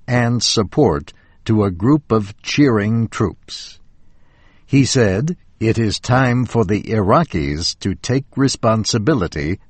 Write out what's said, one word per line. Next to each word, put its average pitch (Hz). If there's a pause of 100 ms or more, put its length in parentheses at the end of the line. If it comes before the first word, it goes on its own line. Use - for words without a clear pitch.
and 120
support 101 (320)
to 107
a 98
group 120
of 107
cheering 113
troops. - (840)
He 135
said, 120 (220)
"It 110
is 110
time 123
for 117
the 101
Iraqis 90
to 95
take 135 (100)
responsibility 110 (120)